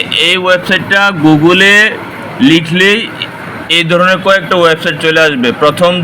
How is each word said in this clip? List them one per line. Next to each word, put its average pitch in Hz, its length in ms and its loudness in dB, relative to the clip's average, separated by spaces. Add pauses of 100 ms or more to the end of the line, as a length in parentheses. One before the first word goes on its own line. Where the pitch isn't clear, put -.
(280)
এই 180 100 0
ওয়েবসাইটটা 185 600 0 (240)
Google-এ 175 520 4 (640)
লিখলেই 170 580 2 (680)
এই 170 160 0
ধরনের 175 340 2
কয়েকটা 190 380 0
ওয়েবসাইট 165 440 0
চলে 160 200 0
আসবে। 143 320 0
প্রথম 151 380 0 (140)